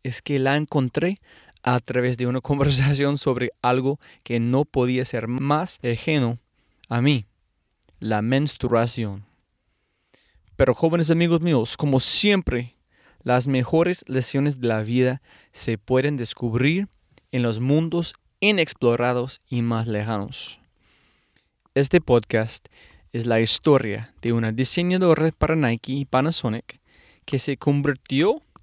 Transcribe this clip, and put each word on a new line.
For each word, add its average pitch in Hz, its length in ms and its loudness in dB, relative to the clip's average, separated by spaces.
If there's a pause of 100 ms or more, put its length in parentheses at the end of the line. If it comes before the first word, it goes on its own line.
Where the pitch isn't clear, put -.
es 127 220 -8
que 143 160 -2
la 135 180 2
encontré 151 640 -2 (420)
a 123 200 0
través 123 360 -2
de 123 80 -4
una 123 160 -2
<laughs> - 0 -
conversación 143 800 0
sobre 120 320 -2 (100)
algo 131 380 0 (240)
que 117 160 -2
no 123 260 2
podía 127 400 0
ser 113 220 -6
más 143 560 -2
ajeno 120 540 -2 (520)
a 120 100 -2
mí, 127 280 0 (720)
la 107 240 -2
menstruación. 117 1000 -2 (1300)
Pero 131 180 4
jóvenes 165 380 2
amigos 165 300 4
míos, 143 360 0
como 139 220 2
siempre, 127 760 0 (460)
las 123 240 2
mejores 160 640 0
lecciones 135 520 -2
de 120 80 -2
la 110 140 0
vida 127 400 0 (300)
se - 260 -4
pueden 131 400 0
descubrir 123 680 -2 (440)
en 123 120 0
los 113 160 -2
mundos 160 560 0 (240)
inexplorados 123 1080 0
y 120 140 -2
más 117 240 -2
lejanos. 107 720 -6 (1160)
Este 139 280 2
podcast 113 680 0 (460)
es 117 140 -4
la 113 120 2
historia 113 840 2
de 117 120 0
una 113 180 0
diseñadora 165 800 2
para 156 240 0
Nike 131 380 0
y 139 120 -4
Panasonic 131 760 -2 (420)
que - 160 -4
se 139 160 -4
convirtió 143 840 0 (220)